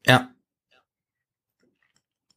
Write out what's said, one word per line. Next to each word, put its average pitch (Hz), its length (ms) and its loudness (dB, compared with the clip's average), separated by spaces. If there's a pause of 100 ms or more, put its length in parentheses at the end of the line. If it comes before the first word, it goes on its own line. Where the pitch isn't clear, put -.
Ja. 127 240 0 (2000)